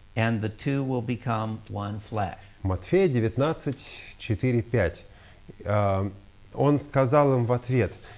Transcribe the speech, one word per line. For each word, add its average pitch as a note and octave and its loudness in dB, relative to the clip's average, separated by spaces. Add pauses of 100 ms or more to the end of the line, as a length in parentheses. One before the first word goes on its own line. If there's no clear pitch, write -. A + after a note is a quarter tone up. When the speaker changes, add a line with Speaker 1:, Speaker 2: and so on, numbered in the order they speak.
(160)
Speaker 1:
and A2+ 2
the A2 -2
two C#3 -2
will B2+ -2
become A2 -4
one G2+ -6
flesh'?" - -6 (100)
Speaker 2:
Матфея D#3 2
девятнадцать, C3 -2
четыре, A#2+ 0
пять. F#2+ 0 (600)
А, G2+ 2 (440)
он C#3+ 4
сказал C#3 4
им A#2+ 2
в A#2 2
ответ: B2 0 (260)